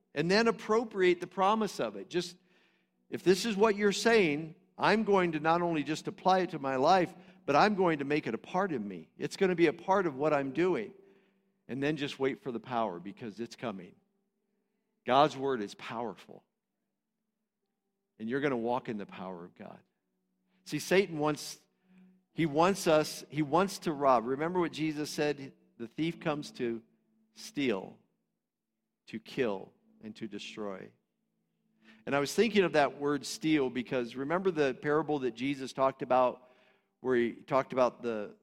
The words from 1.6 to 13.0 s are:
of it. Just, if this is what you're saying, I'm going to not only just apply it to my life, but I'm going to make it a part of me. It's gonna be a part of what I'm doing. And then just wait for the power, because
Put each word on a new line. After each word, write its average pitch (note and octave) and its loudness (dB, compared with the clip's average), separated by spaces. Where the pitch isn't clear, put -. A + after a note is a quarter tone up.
of A2 -4
it. F#2+ -12
Just, F3 -6
if - -8
this F#3 4
is A#3 -2
what G#3 4
you're G#3 2
saying, E3 2
I'm G3+ 2
going F#3 4
to D#3 -4
not E3 2
only E3 0
just D3 -6
apply F#3 2
it F3+ -2
to D#3+ -8
my C3+ -2
life, E3+ 4
but C#3+ 2
I'm G3 6
going F3 2
to C#3 -4
make D3 0
it A#2+ -4
a A2 -4
part F#3 -2
of A#2 -4
me. F#2 -12
It's - -6
gonna F#3 2
be E3 6
a D3 4
part F#3+ 0
of C#3 -4
what D3+ 2
I'm C#3 0
doing. D3+ 0
And C3+ -6
then D3+ 0
just C#3+ -6
wait C3+ -2
for C3+ -8
the A#2 -6
power, A2 -4
because G2 -12